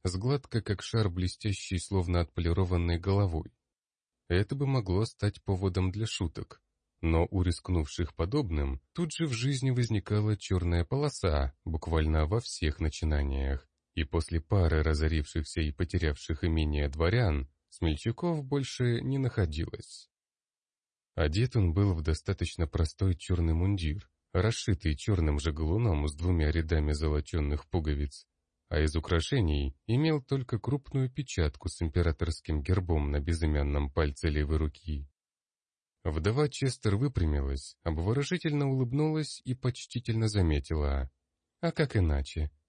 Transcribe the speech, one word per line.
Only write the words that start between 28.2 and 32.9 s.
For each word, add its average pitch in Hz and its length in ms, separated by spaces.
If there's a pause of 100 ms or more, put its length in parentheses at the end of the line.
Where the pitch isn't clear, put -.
а 76 120
из 78 140
украшений 80 800 (120)
имел 147 340
только 127 380
крупную 131 500
печатку 85 600
с - 120
императорским 80 800
гербом 82 500